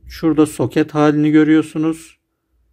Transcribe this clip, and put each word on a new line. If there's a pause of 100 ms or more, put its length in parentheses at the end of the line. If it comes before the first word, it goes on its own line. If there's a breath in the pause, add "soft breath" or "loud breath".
şurada
soket
halini
görüyorsunuz. (560)